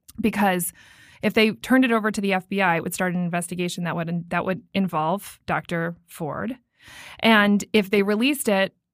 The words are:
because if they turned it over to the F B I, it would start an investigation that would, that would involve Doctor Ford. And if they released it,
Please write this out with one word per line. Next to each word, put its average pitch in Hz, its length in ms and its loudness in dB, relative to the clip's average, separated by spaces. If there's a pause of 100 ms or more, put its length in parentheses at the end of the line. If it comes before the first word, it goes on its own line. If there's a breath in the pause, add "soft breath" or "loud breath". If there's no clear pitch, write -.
(200)
because 208 540 0 (480 soft breath)
if 208 120 0
they 220 180 4
turned 262 340 2
it 233 80 2
over 214 180 0
to 214 80 -4
the 196 140 0
F 185 160 -4
B 196 120 0
I, 175 140 4
it 160 80 -2
would 170 100 -6
start 180 200 -2
an 180 100 -2
investigation 175 640 -4
that 160 100 -4
would, 170 340 -6
that 175 140 -2
would 185 180 -4 (120)
involve 175 720 -2
Doctor 170 500 -4 (100)
Ford. 170 520 -8 (640 loud breath)
And 208 500 4
if 202 180 2
they 202 140 4
released 233 460 0
it, 196 260 0 (180)